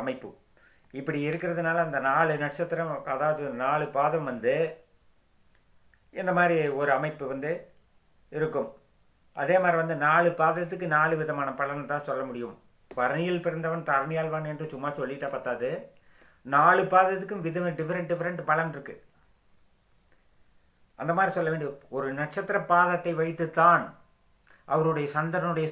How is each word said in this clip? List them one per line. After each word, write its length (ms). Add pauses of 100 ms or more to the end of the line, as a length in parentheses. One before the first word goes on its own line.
அமைப்பு. 260 (680)
இப்படி 240 (100)
இருக்கிறதுனால 560
அந்த 140 (120)
நாலு 320
நட்சத்திரம், 500 (220)
அதாவது 300 (180)
நாலு 240 (100)
பாதம் 340
வந்து 260 (1600)
இந்த 180
மாதிரி 260 (220)
ஒரு 120
அமைப்பு 340
வந்து 240 (840)
இருக்கும். 360 (680)
அதே 220
மாதிரி 200
வந்து 260
நாலு 240 (100)
பாதத்துக்கு 560
நாலு 220
விதமான 320 (100)
பலனை 280
தான் 220
சொல்ல 160
முடியும். 300 (360)
பரணியில் 540
பிறந்தவன் 440
தரணியாழ்வான் 600
என்று 200
சும்மா 220
சொல்லிட்டா 380
பத்தாது. 400 (760)
நாலு 360 (100)
பாதத்துக்கும் 540
வித-, 320
different, 320
different 380
பலன் 260
இருக்கு. 200 (2000)
அந்த 160
மாதிரி 200
சொல்ல 160
வேண்டிய 200 (200)
ஒரு 180 (120)
நட்சத்திர 380 (140)
பாதத்தை 420
வைத்துத்தான் 720 (840)
அவருடைய 460
சந்திரனுடைய 580